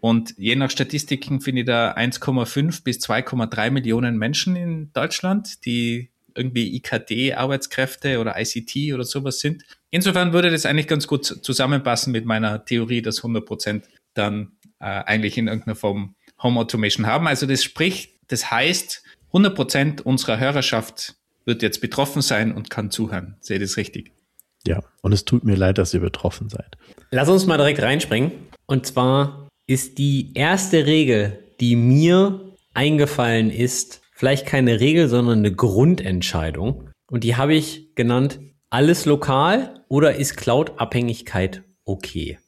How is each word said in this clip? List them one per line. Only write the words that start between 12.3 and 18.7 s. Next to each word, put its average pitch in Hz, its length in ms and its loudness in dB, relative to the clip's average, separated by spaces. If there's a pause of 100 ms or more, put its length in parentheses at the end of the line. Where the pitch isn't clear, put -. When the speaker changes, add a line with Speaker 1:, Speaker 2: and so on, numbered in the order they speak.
Speaker 1:
Theorie, 117 380 -2
dass 113 220 -4
hundert 113 220 -4
Prozent 107 420 -6 (260)
dann, 104 380 -4 (260)
äh, - 60 -20
eigentlich 104 520 -2
in 113 120 0
irgendeiner 110 260 -6
Form 101 400 -4 (260)
Home 123 200 0
Automation 110 460 -2
haben. 143 200 2
Also 143 200 0
das 131 180 0
spricht, - 480 -4 (160)
das - 240 -4
heißt, 143 500 -2 (300)